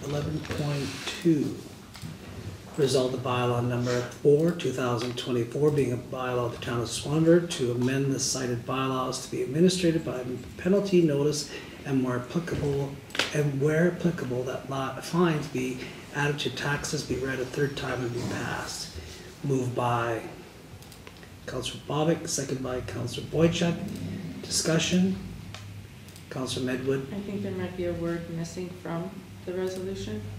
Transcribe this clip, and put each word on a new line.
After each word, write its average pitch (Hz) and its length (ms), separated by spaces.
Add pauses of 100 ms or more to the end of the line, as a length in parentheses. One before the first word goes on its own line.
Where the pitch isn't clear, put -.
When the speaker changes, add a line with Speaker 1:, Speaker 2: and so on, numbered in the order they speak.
Speaker 1:
eleven 147 360
point 143 480 (180)
two. - 520 (1200)
Resolve 127 340
the 123 60
bylaw 123 480
number 123 360
four, 147 500
two 165 200
thousand 123 460
twenty-four, 131 540
being 131 220
a 123 40
bylaw 123 500
of 117 120
the - 60
town 120 160
of 110 80
Swan 151 340
River 170 240
to 123 240
amend 135 400
the 131 80
cited 123 460
bylaws 131 600
to - 60
be 123 120
administered 165 600
by 127 200 (340)
penalty 185 440
notice 147 480 (360)
and 135 180
where 123 160
applicable, 139 720 (420)
and 143 280
where 156 320
applicable 127 500
that 127 260
li-, 131 320
fines 165 460
be 127 320 (340)
added 143 240
to 131 140
taxes 143 520
be - 120
read 127 240
a 123 60
third 139 320
time 127 240
and 120 120
be 117 80 (120)
passed. - 560 (540)
Moved 127 300
by 117 480 (1300)
Councillor 120 400
Bobick, 156 400
second 131 340
by 127 200
Councillor - 460
Boychuk. 165 480 (680)
Discussion? 180 720 (1120)
Councillor 127 440
Medwood. 135 400
Speaker 2:
I 196 80
think 202 220
there 196 80
might 180 240
be 175 100
a 175 80
word 170 360
missing 170 400 (140)
from 170 260 (360)
the 185 80
resolution. 190 680 (180)